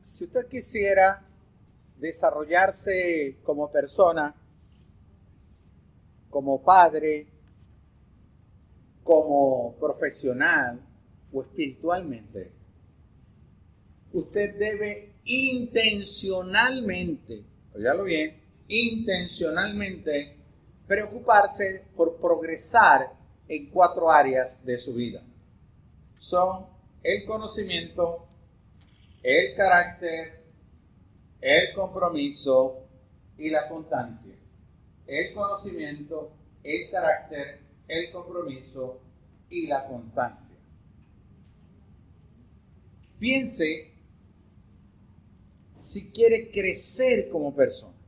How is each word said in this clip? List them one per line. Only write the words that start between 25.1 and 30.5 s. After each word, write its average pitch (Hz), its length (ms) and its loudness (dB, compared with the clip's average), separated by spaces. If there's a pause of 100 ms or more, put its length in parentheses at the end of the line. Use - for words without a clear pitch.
Son 185 480 0 (340)
el 196 240 -2
conocimiento, 180 1000 -6 (960)
el 160 340 2
carácter, 175 880 0 (960)